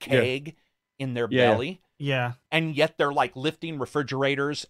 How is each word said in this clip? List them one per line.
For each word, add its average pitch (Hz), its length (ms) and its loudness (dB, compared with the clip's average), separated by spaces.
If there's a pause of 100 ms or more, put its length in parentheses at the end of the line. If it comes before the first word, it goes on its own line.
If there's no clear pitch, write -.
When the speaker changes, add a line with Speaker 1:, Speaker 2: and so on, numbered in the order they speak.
Speaker 1:
Yeah. 127 200 2
Speaker 2:
keg 139 360 -2 (420)
in 135 140 -6
their 120 180 -2
Speaker 1:
Yeah, 127 120 4
yeah. 120 100 8
Speaker 2:
belly? 143 300 -2 (160)
Speaker 3:
Yeah. 131 340 -2 (180)
Speaker 2:
And 160 240 0
yet 147 220 2
they're, 143 160 2
like, 135 240 0
lifting 156 420 -6
refrigerators 139 920 -2